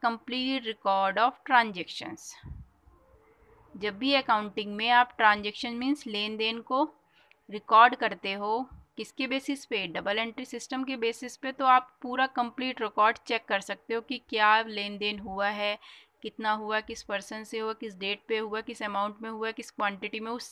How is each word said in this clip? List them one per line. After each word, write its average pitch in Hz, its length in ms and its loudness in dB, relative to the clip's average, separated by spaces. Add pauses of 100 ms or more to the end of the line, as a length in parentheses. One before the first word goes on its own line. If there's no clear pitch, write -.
complete 247 640 -2
record 196 520 0
of 247 280 2
transactions। 220 720 0 (1500)
जब 202 220 -4
भी 269 160 2
accounting 208 600 0
में 226 140 0
आप 240 280 6
transaction 208 560 2
means 262 340 -2
लेन 214 300 -4
देन 226 240 -2
को 262 220 2 (680)
record 190 460 6
करते 196 380 -2
हो, 214 360 -2 (280)
किसके 247 300 -6
basis 269 380 -4
पे? 196 220 -2
Double 180 320 -2
entry 233 260 -6
system 262 380 -6
के 262 140 -4
basis 233 400 -4
पे। 269 140 -6
तो 269 140 -2
आप 254 260 6 (100)
पूरा 262 280 0
complete 247 520 -2
record 214 360 4 (100)
check 226 180 -2
कर 196 160 0
सकते 202 320 -8
हो 233 80 -2
कि 247 280 -8
क्या 214 320 6
लेन 208 360 -6
देन 208 220 -2
हुआ 196 300 -2
है, 208 280 -2 (440)
कितना 220 320 -2
हुआ, 214 280 -2
किस 220 220 -12
person 214 400 -6
से 220 160 -8
हुआ, 220 140 -4
किस 214 240 -10
date 202 300 -6
पे 220 100 0
हुआ, 214 240 -4
किस 233 220 -10
amount 208 380 -4
में 220 80 -8
हुआ, 220 220 -6
किस - 200 -14
quantity 208 480 -4
में, 226 120 -8
उस 240 200 -8